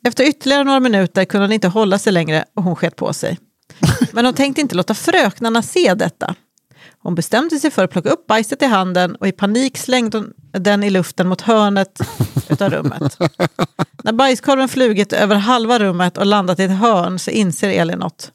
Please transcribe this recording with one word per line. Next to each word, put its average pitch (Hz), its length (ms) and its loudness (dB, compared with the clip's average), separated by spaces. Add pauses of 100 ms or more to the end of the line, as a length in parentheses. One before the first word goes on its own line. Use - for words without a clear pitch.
Efter 247 200 2
ytterligare 285 400 2
några 269 160 2
minuter 196 440 2
kunde 196 220 0
hon 202 60 0
inte 190 160 0
hålla 202 300 2
sig 208 140 0
längre 160 320 0 (120)
och 208 60 -2
hon 170 140 0
sket - 200 -4
på - 160 -4
sig. 165 260 -6 (760)
Men 233 120 0
hon 247 100 2
tänkte 277 260 0
inte 269 140 -2
låta 180 200 -2
fröknarna 233 680 0
se 233 320 2
detta. - 400 -4 (680)
Hon 180 120 -4
bestämde 277 460 -2
sig 302 100 0
för 202 140 0
att 180 60 -4
plocka 185 200 -2
upp - 160 -8
bajset 220 360 -2
i 277 40 2
handen 185 500 0
och 196 120 -4
i 185 40 -2
panik 233 460 -2
slängde 233 400 -2
hon 202 140 -8 (200)
den 202 300 0
i 202 80 0
luften 185 380 0
mot 185 120 -2
hörnet 202 600 2 (480)
utav 190 220 0
rummet. 147 480 -4 (840)
När 220 80 -2
bajskorven 262 560 2
flugit 214 440 0
över 208 240 2
halva 233 420 2
rummet 180 400 0
och 202 80 0
landat 190 340 0
i 190 40 2
ett 190 140 0
hörn 185 400 2
så - 120 -8
inser 202 380 0
Elin 180 300 0
något. - 360 -10